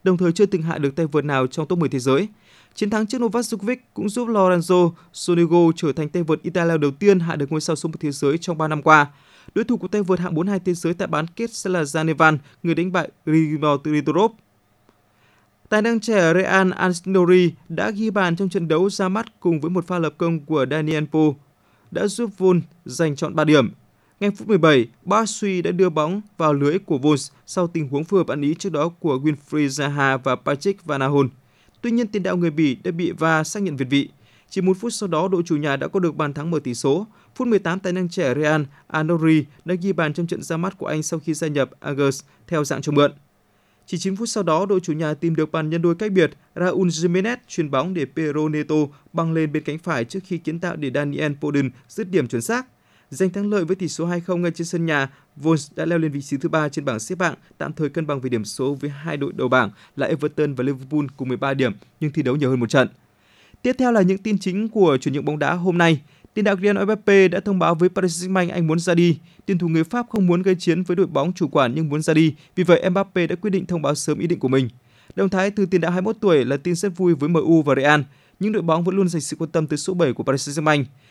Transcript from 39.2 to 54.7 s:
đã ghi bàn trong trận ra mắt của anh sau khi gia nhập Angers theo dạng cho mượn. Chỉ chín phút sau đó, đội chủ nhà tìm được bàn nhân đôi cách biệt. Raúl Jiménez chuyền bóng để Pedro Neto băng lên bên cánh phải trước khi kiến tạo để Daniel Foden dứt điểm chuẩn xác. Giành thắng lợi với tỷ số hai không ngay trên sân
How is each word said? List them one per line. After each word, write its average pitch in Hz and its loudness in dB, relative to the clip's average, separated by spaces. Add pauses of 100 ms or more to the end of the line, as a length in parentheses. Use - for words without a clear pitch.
đã 175 -2
ghi 190 -2
bàn 160 -2
trong 170 -4
trận - -6
ra 160 -6
mắt 175 -6
của - -8
anh 156 -2
sau 160 -4
khi 156 -4
gia 160 -4
nhập 143 -2 (100)
Angers 139 -2 (240)
theo 165 -2
dạng - -6
cho 147 -4
mượn. 143 4 (760)
Chỉ 180 -6
chín 190 -4
phút 226 -6
sau 220 -4
đó, 170 2
đội 190 2
chủ 175 -4
nhà 151 -2
tìm 165 -2
được 156 -2
bàn 156 -2
nhân 170 0
đôi 170 2
cách 214 -4
biệt. 165 4 (240)
Raúl 180 0
Jiménez 180 0 (120)
chuyền 156 -4
bóng 143 -2
để 151 -2 (100)
Pedro 156 -2
Neto 151 -2 (360)
băng 165 -2
lên 156 0
bên 151 -2
cánh 151 -6
phải 147 -4
trước 190 -8
khi 170 -6
kiến 165 -6
tạo 175 -6
để 147 -4
Daniel 147 -2
Foden 143 0 (180)
dứt 202 -8
điểm 156 0
chuẩn 117 -2
xác. 247 -4 (440)
Giành 185 0
thắng 202 -4
lợi 202 0
với 175 -2
tỷ 180 -6
số 165 -4
hai 175 -2
không 175 -2
ngay 175 0
trên 170 -6
sân 170 -2